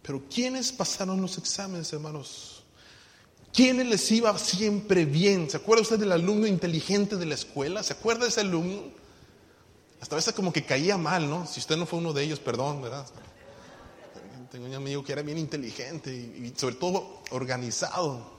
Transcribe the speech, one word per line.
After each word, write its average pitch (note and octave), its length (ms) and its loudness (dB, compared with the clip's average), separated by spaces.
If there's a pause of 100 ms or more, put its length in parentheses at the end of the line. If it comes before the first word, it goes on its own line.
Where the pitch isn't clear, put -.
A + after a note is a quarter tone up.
Pero C3+ 160 -6 (100)
¿quiénes B3+ 380 -2
pasaron F#3+ 500 -2
los F#3 160 -4
exámenes, F#3 560 -6
hermanos? D3+ 720 -10 (880)
¿Quiénes B3+ 340 6
les A3 260 2
iba A3 260 6
siempre G3+ 640 2
bien? E3 460 4
¿Se D#3+ 60 -4
acuerda A3 260 6
usted A3 160 2
del G3+ 140 4
alumno G3+ 340 4
inteligente F#3+ 680 2
de F3 100 -2
la D3+ 80 -2
escuela? D#3 480 -4
¿Se - 120 -4
acuerda A3+ 280 0
de A#3+ 60 2
ese A3 120 2
alumno? F#3 420 0 (1160)
Hasta - 140 -8
a D3+ 40 2
veces G#3 160 0
como F#3 180 0
que D3 120 0
caía D#3+ 320 2
mal, E3 320 0
¿no? E3 180 -4
Si - 120 -10
usted D#3 180 -2
no E3+ 100 -2
fue E3+ 120 -4
uno E3+ 140 -2
de C#3+ 100 0
ellos, D3+ 160 -2
perdón, C3+ 440 -2
¿verdad? C3 240 -10 (1500)
Tengo B2 140 -14
un C3 80 -10
amigo C#3 280 -6
que C#3+ 100 -8
era C#3+ 100 -4
bien D3+ 160 -6
inteligente C#3 760 -6
y, A#2+ 320 -12
y A#2 100 -12
sobre B2 200 -2
todo F3+ 540 -2
organizado. B2+ 1080 -4